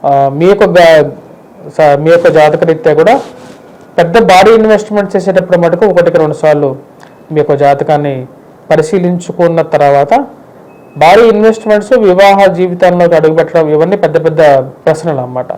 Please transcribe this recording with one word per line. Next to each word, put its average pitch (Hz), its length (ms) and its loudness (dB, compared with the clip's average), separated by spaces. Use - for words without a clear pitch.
ఆ, - 20 0
మీ 170 120 0
యొక్క 202 160 2
గా-, 160 300 4
స-, 147 260 2
మీ 160 120 0
యొక్క 170 140 2
జాతక 151 320 2
రీత్యా 156 300 -2
కూడా 208 140 2
పెద్ద 165 180 -2
భారీ 196 280 4
ఇన్వెస్ట్‌మెంట్ 208 560 -2
చేసేటప్పుడు 185 480 -2
మటుకు 175 300 0
ఒకటికి 175 300 0
రెండు 151 200 -4
సార్లు 147 260 0
మీ 156 120 -4
యొక్క 147 200 -2
జాతకాన్ని 143 520 -2
పరిశీలించుకున్న 175 920 -2
తర్వాత 143 380 0
భారీ 202 300 4
ఇన్వెస్ట్‌మెంట్స్, 214 600 0
వివాహ 196 320 2
జీవితంలోకి 180 600 0
అడుగుపెట్టడం, 160 560 0
ఇవన్నీ 170 300 0
పెద్ద 156 120 -4
పెద్ద 156 140 -2
ప్రశ్నలు 156 400 -4
అన్నమాట. 127 340 -10